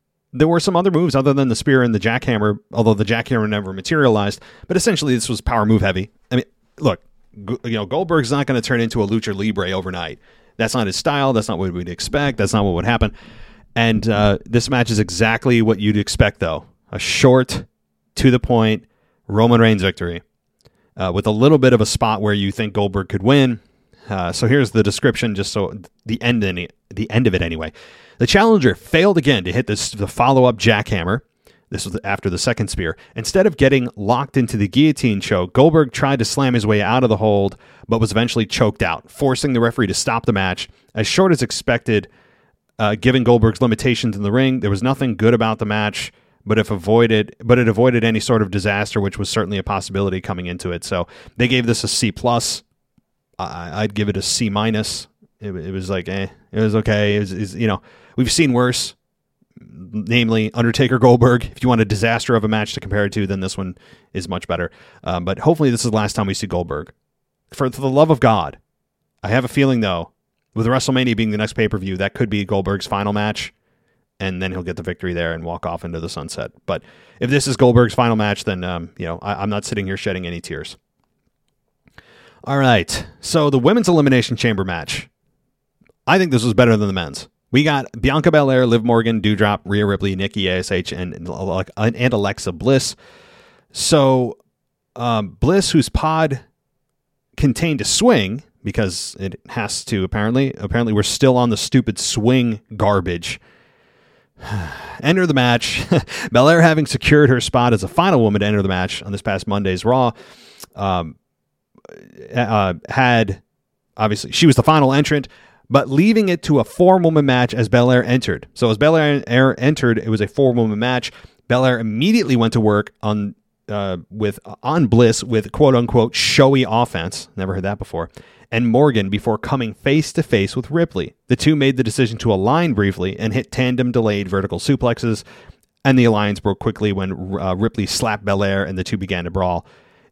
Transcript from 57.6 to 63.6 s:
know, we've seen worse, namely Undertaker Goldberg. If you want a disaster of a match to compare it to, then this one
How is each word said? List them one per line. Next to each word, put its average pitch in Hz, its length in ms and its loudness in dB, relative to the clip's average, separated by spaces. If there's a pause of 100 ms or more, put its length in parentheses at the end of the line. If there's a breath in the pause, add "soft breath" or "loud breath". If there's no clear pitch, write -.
know, 95 140 -2 (360 soft breath)
we've 123 120 0
seen 151 220 2
worse, 123 460 -2 (600)
namely 107 960 -2
Undertaker 120 460 2
Goldberg. 123 460 4
If - 180 -14
you 123 60 2
want 117 100 4
a 110 60 4
disaster 113 500 0
of 107 80 2
a 107 60 0
match 107 240 -2
to - 80 -10
compare 101 240 -2
it 98 80 -6
to, 104 120 -2
then 95 140 -4
this 92 180 -6
one 95 200 -8 (340 soft breath)